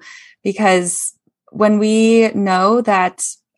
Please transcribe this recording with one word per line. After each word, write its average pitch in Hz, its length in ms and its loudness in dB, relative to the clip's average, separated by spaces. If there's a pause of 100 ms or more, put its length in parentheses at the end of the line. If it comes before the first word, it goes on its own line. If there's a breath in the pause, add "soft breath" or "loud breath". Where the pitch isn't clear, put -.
(440 loud breath)
because 190 720 -2 (380)
when 208 260 0
we 220 560 2
know 196 480 0
that 190 420 -2 (340)